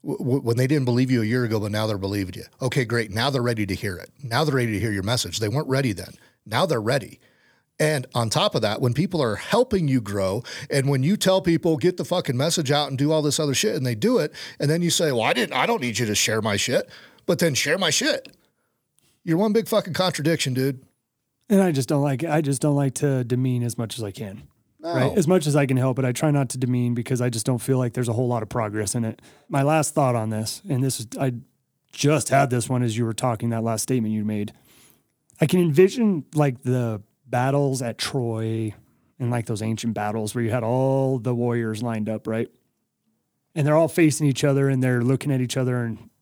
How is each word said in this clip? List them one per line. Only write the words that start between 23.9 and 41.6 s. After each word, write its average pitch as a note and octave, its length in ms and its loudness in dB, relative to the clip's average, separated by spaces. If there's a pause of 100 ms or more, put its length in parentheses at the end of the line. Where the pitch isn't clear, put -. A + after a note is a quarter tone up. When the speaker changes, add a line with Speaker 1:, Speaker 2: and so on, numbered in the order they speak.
Speaker 2:
as A2+ 60 -6
I G2+ 80 -6
can. G2+ 320 -12 (340)
Speaker 1:
No. D#4 160 -8
Speaker 2:
Right? C3 240 2
As E3 80 4
much F3+ 200 4
as D3 100 2
I C#3 100 4
can C3 100 2
help B2+ 220 2
it, C3 60 0
I B2 80 0
try D3+ 180 0
not C#3 200 2
to C3 80 -8
demean B2 360 0
because A#2 260 -2
I B2 80 0
just A#2 160 -4
don't B2+ 140 0
feel C3 200 0
like B2 160 -2
there's B2 140 -2
a A#2+ 40 0
whole A#2+ 160 0
lot A#2+ 160 -2
of G#2 40 -14
progress G#2+ 460 -2
in A#2+ 100 -2
it. A2 160 -6 (280)
My C#3 140 0
last D3+ 320 2
thought C3+ 200 2
on A2 160 -2
this, A2 380 -4
and C3 140 0
this C3 180 -2
is, G#2+ 80 -8 (100)
I C3+ 140 0 (600)
just C#3+ 360 2
had C3+ 220 4
this A#2+ 180 -2
one B2+ 140 0
as A2 140 0
you A#2 80 0
were A2+ 100 -2
talking, A#2 360 -2
that A2+ 140 -2
last A2+ 180 -2
statement A2 320 0
you G#2+ 100 -2
made. G#2 280 -4 (880)
I D#3+ 60 4
can F3+ 140 4
envision, F#3 640 4 (100)
like, D3 280 0
the A#2+ 400 -2 (240)
battles C3 560 0
at A2+ 160 -6
Troy A2+ 760 -4 (440)
and, A#2+ 120 -2
like, A#2+ 160 -2
those G#2+ 160 -4
ancient A2 320 -2
battles G#2 400 -4
where A#2+ 100 -2
you A2+ 60 0
had A#2+ 140 -2
all C3+ 540 0
the A#2+ 160 -2
warriors A#2 480 -2